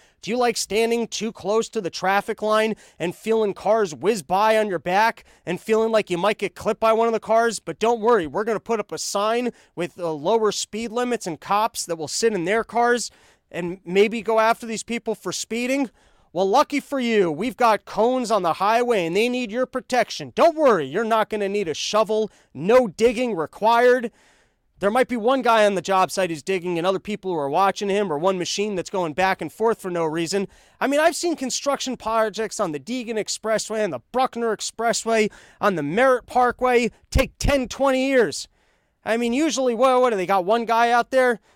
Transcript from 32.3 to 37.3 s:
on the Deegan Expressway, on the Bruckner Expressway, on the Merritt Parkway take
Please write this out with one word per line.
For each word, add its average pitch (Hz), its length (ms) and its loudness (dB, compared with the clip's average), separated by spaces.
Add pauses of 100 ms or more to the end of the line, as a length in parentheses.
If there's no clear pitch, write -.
on 185 140 -2
the 147 80 -6
Deegan 226 380 -6
Expressway, 214 640 -2
on 185 60 -2
the 127 80 -6 (120)
Bruckner 233 460 -2
Expressway, 226 760 0 (300)
on 196 140 2
the 156 80 -2
Merritt 233 420 2
Parkway 247 680 2 (180)
take 262 280 2